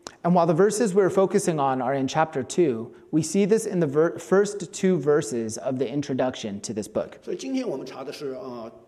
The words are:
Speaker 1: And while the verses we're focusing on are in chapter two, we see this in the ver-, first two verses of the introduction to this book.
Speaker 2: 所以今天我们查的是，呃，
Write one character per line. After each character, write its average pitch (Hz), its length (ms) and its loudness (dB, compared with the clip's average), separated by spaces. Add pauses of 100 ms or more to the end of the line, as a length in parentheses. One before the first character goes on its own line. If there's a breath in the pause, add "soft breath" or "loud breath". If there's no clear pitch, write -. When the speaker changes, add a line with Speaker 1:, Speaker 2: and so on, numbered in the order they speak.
(240 loud breath)
Speaker 1:
And 175 100 4
while 170 120 6
the 170 80 4
verses 208 400 2
we're 190 160 4
focusing 190 480 2
on 135 240 0
are 127 120 0
in 135 120 0
chapter 156 380 0
two, 120 480 0 (180 loud breath)
we 156 120 2
see 196 220 2
this 220 220 2
in 185 140 0
the 160 80 2
ver-, 156 300 2
first 202 540 0
two 185 280 2
verses 139 580 0
of 131 200 -4
the 127 100 0
introduction 127 720 -4
to - 120 -8
this 101 140 -4
book. - 360 -4
Speaker 2:
所 208 120 -8
以 - 20 -8
今 269 160 -8
天 262 140 -2
我 156 100 -4
们 143 80 -8
查 127 200 -12
的 139 80 -10
是， 139 220 -8
呃， 127 360 -12 (180)